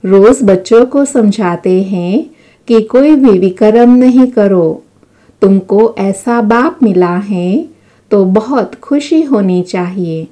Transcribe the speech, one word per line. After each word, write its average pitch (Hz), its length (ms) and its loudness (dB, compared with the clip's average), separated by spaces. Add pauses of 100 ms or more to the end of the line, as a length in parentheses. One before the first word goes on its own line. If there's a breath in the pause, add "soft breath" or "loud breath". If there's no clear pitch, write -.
रोज 196 380 4
बच्चों 214 440 2
को 277 180 -2
समझाते 190 760 -2
हैं 190 480 -4 (380 soft breath)
कि 226 140 2
कोई 277 320 2
भी 254 240 4
विकर्म 214 560 2
नहीं 254 320 4
करो, 190 560 -2 (600 soft breath)
तुमको 196 560 0
ऐसा 202 420 -4
बाप 233 420 -2
मिला 180 340 0
है 202 480 -4 (460 soft breath)
तो 202 140 2
बहुत 220 500 -2
खुशी 294 480 -2
होनी 196 400 -2
चाहिए। 180 680 -8